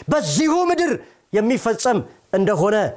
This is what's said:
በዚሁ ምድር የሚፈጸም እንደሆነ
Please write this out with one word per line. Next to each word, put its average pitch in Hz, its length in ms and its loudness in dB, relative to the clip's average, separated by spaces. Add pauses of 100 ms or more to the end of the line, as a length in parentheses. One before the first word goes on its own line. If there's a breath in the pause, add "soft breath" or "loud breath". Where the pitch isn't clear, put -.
በዚሁ 277 460 0 (120)
ምድር 339 260 0 (420 loud breath)
የሚፈጸም 226 680 0 (340 loud breath)
እንደሆነ 196 420 2 (220)